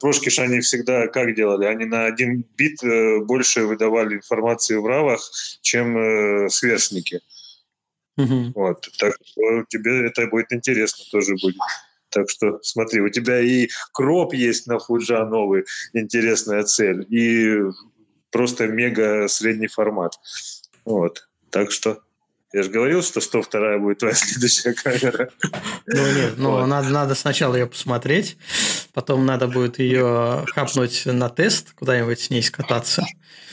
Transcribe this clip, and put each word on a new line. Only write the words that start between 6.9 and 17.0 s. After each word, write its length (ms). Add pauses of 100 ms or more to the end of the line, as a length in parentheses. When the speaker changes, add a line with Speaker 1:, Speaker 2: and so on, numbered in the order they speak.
Speaker 2:
Мгм. 360
Speaker 1:
Вот. 320 (140)
Так 160 (100)
что 440
тебе 360
это 220
будет 240
интересно 580
тоже 320
будет. 140 (540)
Так 200
что 340
смотри, 360
у 100
тебя 300
и 300 (240)
кроп 400
есть 340
на 100
Фуджа 480
новый, 380 (300)
интересная 720
цель, 460